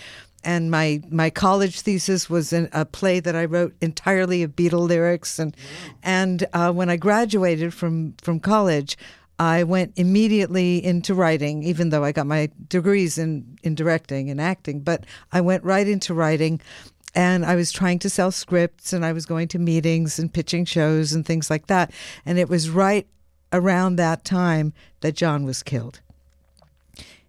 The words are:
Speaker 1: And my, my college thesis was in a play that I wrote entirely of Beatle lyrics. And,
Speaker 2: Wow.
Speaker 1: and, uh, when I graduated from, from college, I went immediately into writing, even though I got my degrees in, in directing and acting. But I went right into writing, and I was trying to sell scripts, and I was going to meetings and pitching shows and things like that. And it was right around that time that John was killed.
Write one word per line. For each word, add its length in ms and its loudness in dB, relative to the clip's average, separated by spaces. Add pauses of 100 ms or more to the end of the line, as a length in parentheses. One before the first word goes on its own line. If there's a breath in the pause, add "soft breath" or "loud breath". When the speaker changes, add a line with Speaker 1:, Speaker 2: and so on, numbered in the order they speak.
(460 loud breath)
Speaker 1:
And 240 -2
my, 400 0
my 200 0
college 520 2
thesis 480 -2
was 220 -2
in 220 0
a 100 -2
play 380 -2
that 140 -2
I 100 -2
wrote 340 -2
entirely 640 0
of 140 -4
Beatle 300 2
lyrics. 520 0
And, 160 -4
Speaker 2:
Wow. 380 -18 (100)
Speaker 1:
and, 500 0
uh, 200 2
when 160 0
I 80 2
graduated 760 0
from, 480 -4
from 200 -2
college, 560 0 (420 loud breath)
I 240 2
went 320 0
immediately 880 2
into 300 0
writing, 500 2
even 280 0
though 120 2
I 80 0
got 160 -2
my 220 0 (180)
degrees 500 0
in, 460 -6
in 100 -2
directing 560 -2
and 120 -6
acting. 400 -4
But 240 -4 (260 loud breath)
I 100 2
went 220 2
right 240 2
into 260 -2
writing, 460 2 (560 loud breath)
and 300 2
I 100 2
was 160 0
trying 280 0
to 100 -4
sell 220 0
scripts, 600 -2
and 120 -2
I 80 -2
was 120 -6
going 240 -4
to 100 -4
meetings 600 0
and 140 -4
pitching 320 -2
shows 480 2
and 120 -2
things 240 -2
like 180 -2
that. 240 2 (340 loud breath)
And 120 0
it 120 2
was 200 0
right 380 2 (460)
around 420 2
that 300 0
time 480 0 (280 soft breath)
that 140 -2
John 300 0
was 180 -6
killed. 380 -8 (1300 loud breath)